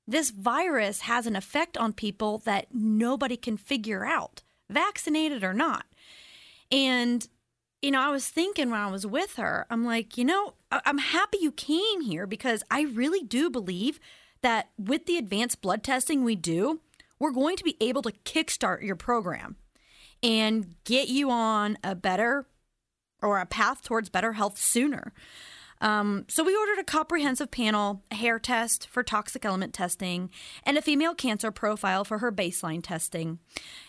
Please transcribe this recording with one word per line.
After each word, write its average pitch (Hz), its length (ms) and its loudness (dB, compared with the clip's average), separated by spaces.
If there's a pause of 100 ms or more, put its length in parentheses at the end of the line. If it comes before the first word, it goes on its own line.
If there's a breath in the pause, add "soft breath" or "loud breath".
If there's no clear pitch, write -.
this 277 220 2
virus 233 720 0
has 233 260 0
an 214 80 0
effect 311 420 -2
on 226 140 0
people 214 460 -2
that 208 340 0
nobody 233 640 2
can 233 200 -4
figure 214 480 -4
out, - 380 -4 (260)
vaccinated 302 760 0
or 185 100 0
not. 262 320 0 (880 loud breath)
And, 247 560 2 (520)
you 277 120 2
know, 269 80 4
I 269 80 2
was 277 180 0
thinking 330 440 0
when 220 100 0
I 202 100 -2
was 190 160 -6
with 294 300 -2
her, - 340 -2
I'm 233 140 0
like, 226 340 -2
"You 247 60 2
know, 370 300 2 (180)
I, 262 140 2
I'm 285 120 4
happy 349 420 2
you 302 120 2
came 370 480 0
here 196 260 -2
because 214 460 -2
I 277 100 2
really 294 400 0
do 269 280 0
believe 202 500 -2 (420 loud breath)
that 226 340 2
with 233 300 0
the 349 120 2
advanced 220 420 -2
blood 202 240 0
testing 262 400 2
we 226 100 2
do, 185 460 0 (400 soft breath)
we're 302 100 2
going 277 260 2
to - 60 -6
be 339 180 0
able 247 220 0
to 220 100 -4 (120)
kickstart 285 580 -2
your 196 140 -4
program 196 600 -4 (680 soft breath)
and 220 520 2 (100)
get 254 240 2
you 269 220 2
on 220 540 2
a 190 100 -4
better 220 520 0 (760)
or 208 160 2
a 180 80 -2
path 226 380 0
towards 226 240 -2
better 214 240 0
health 208 260 0
sooner." - 540 0 (720 loud breath)
Um, 208 460 2
so - 160 2
we 381 100 4
ordered 415 240 2
a 392 60 -4
comprehensive 302 680 0
panel, 208 600 0
a 220 40 -8
hair 226 240 0
test 233 500 0
for 247 140 -2
toxic 220 440 -2
element 190 260 -2
testing, 180 560 -2 (340 loud breath)
and 285 140 2
a 302 60 2
female 311 320 2
cancer 226 360 -2
profile 202 540 0
for 214 140 -4
her 240 120 0
baseline 175 520 -2
testing. 165 560 -6 (500 loud breath)